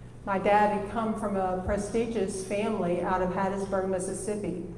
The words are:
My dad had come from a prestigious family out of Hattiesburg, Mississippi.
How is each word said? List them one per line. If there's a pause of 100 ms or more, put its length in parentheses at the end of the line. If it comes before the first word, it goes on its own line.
(260)
My
dad
had
come
from
a
prestigious
family
out
of
Hattiesburg,
Mississippi. (140)